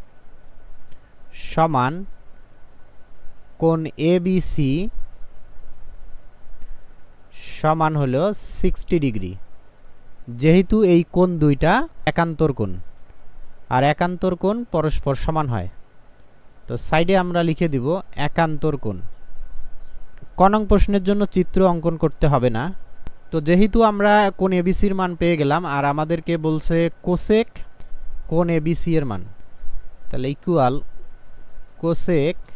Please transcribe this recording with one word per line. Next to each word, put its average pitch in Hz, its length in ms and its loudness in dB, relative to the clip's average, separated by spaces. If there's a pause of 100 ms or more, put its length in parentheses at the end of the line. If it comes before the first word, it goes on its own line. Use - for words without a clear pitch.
(1500)
সমান 147 420 2 (1700)
কোণ 165 180 2 (320)
এবিসি 180 600 2 (2750)
সমান 156 420 2
হলো 135 220 0 (360)
সিক্সটি - 460 2
ডিগ্রি, 104 280 -2 (1080)
যেহেতু 175 360 6 (180)
এই 170 80 6 (140)
কোণ 180 120 4 (140)
দুইটা 147 300 4 (380)
একান্তর 160 480 0
কোণ, 101 120 -2 (1040)
আর 131 80 4 (100)
একান্তর 180 400 -2 (100)
কোণ 202 140 2 (180)
পরস্পর 151 400 0 (100)
সমান 156 280 0
হয়। 92 160 -4 (1000)
তো - 80 -6 (140)
সাইডে 170 340 2
আমরা 175 260 0
লিখে 165 260 0
দিব 120 120 0 (420)
একান্তর 156 460 0 (100)
কোণ। 104 120 -4 (1400)
ক - 20 6 (120)
নং 214 180 2
প্রশ্নের 202 380 6
জন্য 202 140 4 (140)
চিত্র 185 220 2 (140)
অঙ্কন 170 300 0
করতে 160 300 2
হবে 123 260 4
না। 127 60 -2 (680)
তো 165 60 0 (100)
যেহেতু 190 300 6 (120)
আমরা 208 220 2 (280)
কোণ 190 100 2 (100)
এবিসির 190 380 4
মান 185 120 0 (100)
পেয়ে 170 200 4
গেলাম, 147 220 2 (120)
আর 143 80 0 (100)
আমাদেরকে 160 420 -2 (120)
বলছে 156 300 0 (300)
কোসেক 214 420 2 (840)
কোণ 170 140 4 (120)
এবিসি 160 400 0
এর 147 120 0
মান, 95 120 -4 (840)
তাহলে 131 260 0
ইকুয়াল 139 400 2 (1080)
কোসেক, 165 540 2 (200)